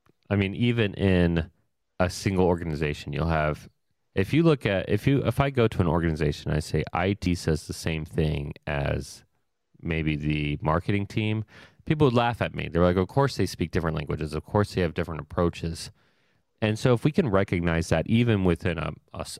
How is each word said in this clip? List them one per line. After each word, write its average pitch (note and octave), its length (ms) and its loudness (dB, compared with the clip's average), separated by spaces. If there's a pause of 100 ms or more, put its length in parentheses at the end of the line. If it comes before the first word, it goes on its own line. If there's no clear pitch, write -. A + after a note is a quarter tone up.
(300)
I G#2 60 2
mean, G2 200 0
even A#2 400 0
in F2 540 4 (500)
a F2+ 100 2
single F#2 360 0
organization, D#2 680 -2
you'll D2+ 140 0
have, D2+ 420 0 (460)
if G2 180 0
you D3+ 80 4
look D#3 240 2
at, G2 240 0
if G#2 160 0
you, C#3 180 2
if - 160 0
I C#3 100 -2
go B2 180 2
to - 140 -2
an F2 60 2
organization, D#2 640 -2
I D2+ 80 0
say, D#2 320 -4
"I F#2 220 0
T F2+ 220 0
says D#2+ 320 -2
the F2 60 -10
same D#2+ 320 -6
thing D2+ 480 -2 (120)
as D2 580 -4 (580)
maybe D#2+ 340 -2
the D2 460 -2
marketing G2 440 0
team," G#2+ 400 -2 (400)
people D3+ 220 2
would A#2 80 2
laugh A#2+ 260 2
at E2 140 -2
me. D#2 140 -6
They're E2+ 140 4
like, F2+ 140 4
"Of F#2 100 2
course C#3 300 0
they G2 80 0
speak - 260 -4
different D#2+ 240 0
languages. D2+ 380 -4
Of D2+ 100 -4
course - 300 0
they F#2+ 80 0
have D#2 140 -2
different D#2+ 260 -4
approaches." E2 680 -4 (720)
And G#2+ 180 0
so B2+ 140 4
if A2+ 100 0
we D#3 80 4
can D#3+ 180 2
recognize F2 600 2
that D#2+ 180 2
even A2+ 380 4
within E2+ 320 2
a, D#2 160 -6 (200)
a - 60 -12
s-, - 200 -10